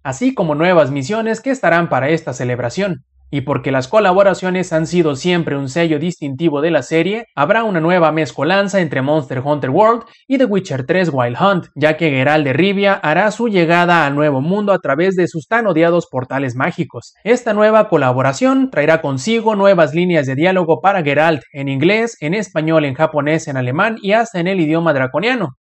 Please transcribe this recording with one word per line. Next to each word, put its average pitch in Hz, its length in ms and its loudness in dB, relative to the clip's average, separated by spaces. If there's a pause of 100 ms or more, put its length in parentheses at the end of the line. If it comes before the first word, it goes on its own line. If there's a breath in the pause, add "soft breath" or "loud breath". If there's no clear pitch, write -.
así 240 300 -2
como 170 220 0
nuevas 160 340 4
misiones 214 520 -4
que - 80 -6
estarán 170 400 0
para 135 200 0
esta 160 220 -2
celebración. 127 720 -4 (280)
Y 139 100 -4
porque 135 300 -4
las 131 160 -2
colaboraciones 185 840 2
han 160 120 0
sido 156 300 0
siempre 170 420 -2
un 139 100 -6
sello 156 300 0
distintivo 147 640 -2
de 165 80 2
la 151 140 0
serie, 185 500 -2
habrá 190 300 0
una 196 180 -2
nueva 165 300 4
mezcolanza 175 680 -2
entre 143 220 -2
Monster 135 420 -2
Hunter 139 280 -2
World 220 320 2 (240 soft breath)
y 262 100 0
The 262 80 2
Witcher 185 400 -4
tres 175 260 0
Wild 120 300 -2
Hunt, 190 320 0
ya 156 240 0
que 160 140 0
Geralt 147 340 2
de 131 80 0
Rivia 196 400 2
hará 196 380 0
su 233 160 -4
llegada 175 580 2
al 143 80 0
Nuevo 143 280 0
Mundo 202 300 0
a 185 60 2
través 165 380 0
de 175 120 0
sus 165 200 -8
tan 233 180 0
odiados 170 460 2
portales 131 440 -4
mágicos. 131 680 -6
Esta 226 320 0
nueva 214 340 4
colaboración 135 800 2
traerá 156 320 2
consigo 214 540 -2
nuevas 185 400 4
líneas 170 320 2
de 131 80 -4
diálogo 165 440 0
para 185 220 0
Geralt, 147 400 2 (120)
en 139 160 -8
inglés, 190 520 0
en 151 140 -4
español, 160 500 0
en 139 80 -2
japonés, 156 540 0
en 139 100 -6
alemán 160 420 -2
y 196 120 -4
hasta 220 300 0
en 170 60 -2
el 196 120 -2
idioma 160 340 0
draconiano. 147 600 -2 (100)